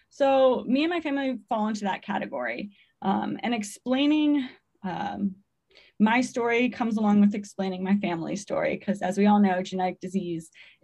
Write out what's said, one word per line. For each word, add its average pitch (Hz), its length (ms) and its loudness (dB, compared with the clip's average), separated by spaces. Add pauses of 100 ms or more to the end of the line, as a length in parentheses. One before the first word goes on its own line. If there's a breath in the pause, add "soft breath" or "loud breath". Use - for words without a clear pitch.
(100)
So 262 580 4
me 269 160 2
and 330 60 0
my 349 100 -2
family 277 380 -2 (100)
fall 214 180 0
into 208 180 -4
that 190 180 -4
category. 190 680 -6 (320 soft breath)
Um, 202 400 -2
and 226 100 -2
explaining, 277 960 0 (360 loud breath)
um, 190 500 -4 (640 soft breath)
my 220 220 4
story 240 480 0
comes 226 300 -4
along 208 220 4
with 202 140 6
explaining 190 480 -6
my 190 140 2
family 170 400 -4
story, 160 400 -2
'cause 196 260 -4
as 185 160 -2
we 202 80 4
all 208 140 6
know, 185 200 4
genetic 185 380 -4
disease 175 520 -6 (340 loud breath)